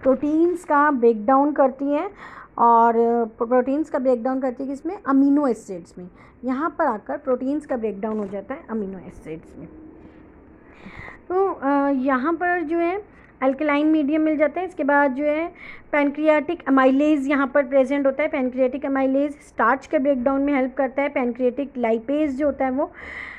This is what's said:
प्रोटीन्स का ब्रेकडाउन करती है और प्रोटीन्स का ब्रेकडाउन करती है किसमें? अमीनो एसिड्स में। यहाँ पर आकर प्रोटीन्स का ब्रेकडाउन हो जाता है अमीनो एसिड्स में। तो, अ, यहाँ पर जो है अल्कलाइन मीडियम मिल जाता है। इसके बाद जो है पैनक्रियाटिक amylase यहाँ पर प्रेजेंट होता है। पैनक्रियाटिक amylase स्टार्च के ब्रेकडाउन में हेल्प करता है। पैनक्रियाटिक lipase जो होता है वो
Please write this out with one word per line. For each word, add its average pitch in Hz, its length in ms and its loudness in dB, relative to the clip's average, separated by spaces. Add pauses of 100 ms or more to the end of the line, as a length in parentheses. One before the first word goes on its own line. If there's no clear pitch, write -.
प्रोटीन्स 311 640 2
का 294 260 4
ब्रेकडाउन 247 640 4
करती 277 320 2
है 302 260 -2 (480)
और 233 360 6 (440)
प्रोटीन्स 254 520 0
का 302 80 -2
ब्रेकडाउन 254 420 0
करती 254 220 -4
है 262 60 -8
किसमें? 320 380 -8
अमीनो 277 400 4
एसिड्स 196 520 -6
में। 180 100 -16 (360)
यहाँ 262 340 -4
पर 330 60 0
आकर 247 320 -4
प्रोटीन्स 269 500 -4
का 277 100 -4
ब्रेकडाउन 220 420 -6
हो 208 80 -6
जाता 196 280 -10
है 320 60 -14 (100)
अमीनो 196 280 -6
एसिड्स 160 600 -16
में। 160 100 -16 (1600)
तो, 381 200 0
अ, 277 420 0
यहाँ 269 420 0
पर 349 300 0
जो 320 160 -2
है 359 260 -2 (380)
अल्कलाइन 285 440 0
मीडियम 311 340 2
मिल 311 160 2
जाता 294 240 0
है। 370 60 -4
इसके 330 180 -6
बाद 285 280 4
जो 269 120 -4
है 311 280 -2 (400)
पैनक्रियाटिक 302 680 0
amylase 269 640 4
यहाँ 277 200 0
पर 277 200 0
प्रेजेंट 269 400 2
होता 269 160 0
है। 311 60 0
पैनक्रियाटिक 262 580 -2
amylase 269 460 0
स्टार्च 262 540 -2
के 320 120 0
ब्रेकडाउन 277 440 0
में 285 120 0
हेल्प 262 200 0
करता 269 280 -2
है। 285 60 0
पैनक्रियाटिक 254 680 -2
lipase 240 500 0
जो 277 180 -2
होता 277 180 -2
है 262 60 -2
वो 285 220 -4 (460)